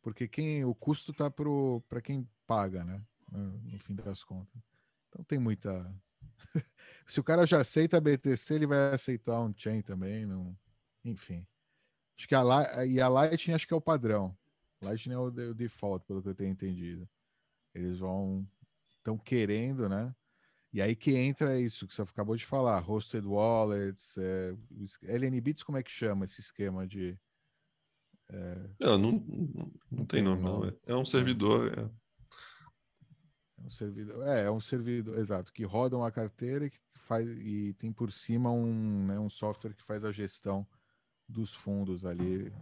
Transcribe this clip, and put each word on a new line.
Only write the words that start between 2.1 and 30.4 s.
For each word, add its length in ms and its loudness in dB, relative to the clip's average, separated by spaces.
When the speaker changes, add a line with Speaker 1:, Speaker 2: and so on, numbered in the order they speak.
Speaker 1:
paga, 360 0
né? 160 -6
No, 280 -6
no 200 -12
fim 140 -10
das 300 -8
contas. 360 -14
Então 160 -16
tem 120 0
muita. 560 -2
<laughs> 260 -4
Se 140 -2
o 40 -2
cara 220 8
já 140 8
aceita 380 4
a 40 8
B 160 6
T 180 2
C, 200 -2
ele 100 4
vai 280 4
aceitar 460 -2
on-chain 440 -2
também, 420 -4
não, 320 -6
enfim. 400 -8
Acho 100 -14
que 60 4
a 80 10
Li-, 520 4
e 80 6
a 60 8
Lightning 460 4
acho 140 0
que 60 -2
é 40 2
o 40 2
padrão. 540 2
Lightning 320 -6
é 60 -4
o 100 -2
de-, 200 -8
o 40 -6
default, 540 -4
pelo 160 -4
que 60 -4
eu 60 -4
tenho 140 -2
entendido. 580 -6
Eles 240 -4
vão, 480 -2
tão 140 -4
querendo, 720 0
né? 260 -2
E 80 -2
aí 140 2
que 200 2
entra 440 2
isso 260 -2
que 80 -14
você 80 -6
acabou 340 -2
de 100 -8
falar, 340 2
hosted 480 -4
wallets, 880 2
é, 380 -2
o 120 -12
es-, 200 -14
L 240 -2
N 140 0
Bits, 220 -2
como 140 -4
é 60 -4
que 80 -14
chama 340 -2
esse 160 -12
esquema 460 -6
de, 300 -8
é, 400 -10
Speaker 2:
Não, 180 8
não, 140 6
não, 420 -2
não 180 -8
Speaker 1:
não 140 -2
Speaker 2:
tem 0 -
Speaker 1:
tem 180 2
Speaker 2:
nome, 200 2